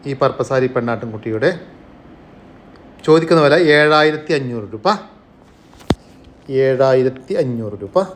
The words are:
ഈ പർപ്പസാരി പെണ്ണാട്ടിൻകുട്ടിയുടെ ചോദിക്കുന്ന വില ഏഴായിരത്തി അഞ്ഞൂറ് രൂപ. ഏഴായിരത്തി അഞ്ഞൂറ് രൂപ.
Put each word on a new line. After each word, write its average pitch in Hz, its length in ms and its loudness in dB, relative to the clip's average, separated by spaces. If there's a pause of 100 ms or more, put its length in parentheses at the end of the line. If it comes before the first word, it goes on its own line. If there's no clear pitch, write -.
(120)
ഈ 135 100 -8
പർപ്പസാരി 131 540 -2
പെണ്ണാട്ടിൻകുട്ടിയുടെ 117 760 -4 (1600)
ചോദിക്കുന്ന 165 400 4
വില 143 80 6 (240)
ഏഴായിരത്തി 151 600 2
അഞ്ഞൂറ് 117 340 -8
രൂപ. 104 120 -4 (1800)
ഏഴായിരത്തി 131 720 0
അഞ്ഞൂറ് 113 420 -6
രൂപ. 98 160 -2 (160)